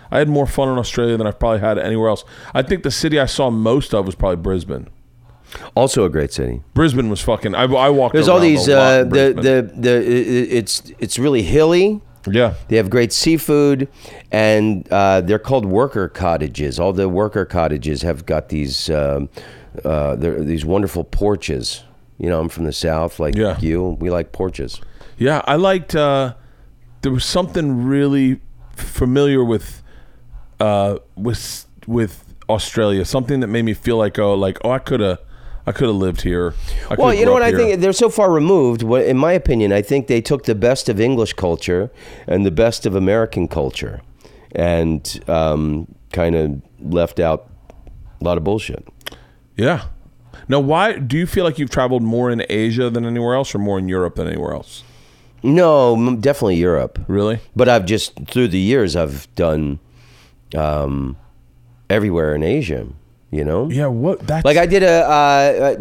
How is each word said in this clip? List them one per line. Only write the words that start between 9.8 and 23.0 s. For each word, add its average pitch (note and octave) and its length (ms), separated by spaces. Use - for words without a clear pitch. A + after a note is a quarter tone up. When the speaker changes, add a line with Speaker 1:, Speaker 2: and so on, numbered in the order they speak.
Speaker 2:
the, - 0
the, A#2+ 100
i-, A#2+ 120
i-, A#2+ 560
it's, - 400
it's - 200
really C3 240
hilly. F3 580
Speaker 1:
Yeah. A2 240
Speaker 2:
They A2 80
have G2+ 140
great A#2 220
seafood, D3 760
and, G#2+ 600
uh, F#2+ 300
they're G2+ 160
called B2+ 280
worker G2+ 420
cottages. D2+ 720
All F#2 120
the F#2+ 160
worker G2 360
cottages D2+ 580
have D#2+ 240
got D#2 240
these, D2 400
um, C#2+ 380
uh, D2 320
they're, D#2 260
these D2+ 220
wonderful F2+ 400
porches. E2 800
You - 120
know, E2 100
I'm E2 80
from E2 160
the D2+ 80
South, D#2+ 460